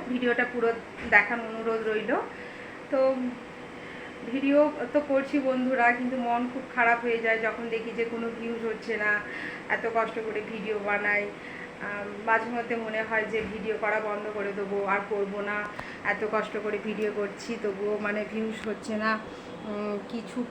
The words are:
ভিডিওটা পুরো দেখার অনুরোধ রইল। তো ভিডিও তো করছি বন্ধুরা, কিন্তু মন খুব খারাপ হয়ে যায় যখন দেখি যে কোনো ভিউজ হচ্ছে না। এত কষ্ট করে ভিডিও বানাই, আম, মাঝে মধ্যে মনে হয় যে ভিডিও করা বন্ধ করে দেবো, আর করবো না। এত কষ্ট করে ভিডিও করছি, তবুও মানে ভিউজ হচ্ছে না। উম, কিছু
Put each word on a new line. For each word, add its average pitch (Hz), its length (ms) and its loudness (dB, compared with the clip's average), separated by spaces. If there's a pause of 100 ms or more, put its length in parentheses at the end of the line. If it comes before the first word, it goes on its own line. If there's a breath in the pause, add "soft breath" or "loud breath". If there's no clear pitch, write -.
ভিডিওটা 247 440 2
পুরো 233 200 4 (380)
দেখার 226 300 8
অনুরোধ 220 480 -2
রইল। 214 280 2 (760 loud breath)
তো 262 240 6 (1160 loud breath)
ভিডিও 285 400 6 (200)
তো 294 160 4
করছি 269 300 4
বন্ধুরা, 254 540 4
কিন্তু 254 240 0
মন 240 360 2
খুব 262 100 -4 (120)
খারাপ 233 280 6
হয়ে 233 160 2
যায় 226 240 4
যখন 226 260 -2
দেখি 226 280 -2
যে 233 80 0
কোনো 226 260 -2 (100)
ভিউজ 233 260 -2
হচ্ছে 220 300 -2
না। 208 240 2 (480 loud breath)
এত 208 260 0
কষ্ট 220 200 2
করে 220 260 -2 (120)
ভিডিও 214 340 -2
বানাই, 208 360 2
আম, 202 840 -8 (200)
মাঝে 226 240 4
মধ্যে 233 260 -2
মনে 220 260 -2
হয় 220 280 0
যে 220 120 0 (100)
ভিডিও 214 280 -2
করা 220 200 2
বন্ধ 208 340 -2
করে 202 220 -2
দেবো, 202 280 0
আর 196 160 2 (100)
করবো 202 300 0
না। 208 280 -2 (360 loud breath)
এত 208 280 0
কষ্ট 214 300 0
করে 208 220 -2
ভিডিও 208 320 0
করছি, 202 460 -2
তবুও 208 380 0
মানে 208 320 0
ভিউজ 220 360 -2
হচ্ছে 214 280 -4
না। 220 220 2 (460 loud breath)
উম, 208 340 -2 (100)
কিছু 233 420 -4